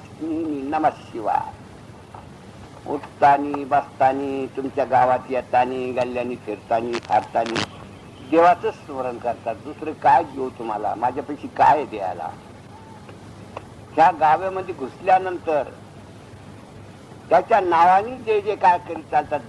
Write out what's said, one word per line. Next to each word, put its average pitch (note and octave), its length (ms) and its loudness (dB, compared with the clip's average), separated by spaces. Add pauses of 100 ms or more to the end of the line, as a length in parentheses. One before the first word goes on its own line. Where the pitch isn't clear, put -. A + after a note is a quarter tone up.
(220)
नेहमी D#3 400 -4
नमः D3+ 280 0
शिवाय. - 720 -6 (1300)
उठतानी, C#3+ 720 2
बसतानी, C3+ 840 0 (100)
तुमच्या C3+ 280 -4
गावात B2+ 340 2 (100)
येतानी, B2+ 640 -2
गल्ल्यानी B2 440 -4
फिरतानी, A2+ 580 -4
फारतानी A2+ 680 -2 (680)
देवाचं F3 400 4
स्मरण B2+ 460 -8
करतात. A#2 380 -6
दुसरं D3 360 -12
काय C#3+ 320 4
देऊ C3+ 260 -8
तुम्हाला, G#2+ 480 -6
माझ्यापाशी B2+ 500 -4
काय C3 200 2
आहे C#3 180 4
द्यायला? F#2 440 -8 (1600)
ह्या E3 180 6
गावामध्ये F3+ 640 0
घुसल्यानंतर E3+ 880 0 (1700)
त्याच्या F#3 300 4
नावाने F#3 580 4
जे G#3+ 240 0
जे G3+ 140 -4
काय F3+ 220 4
करीत E3 340 -10
चालतात D3+ 380 0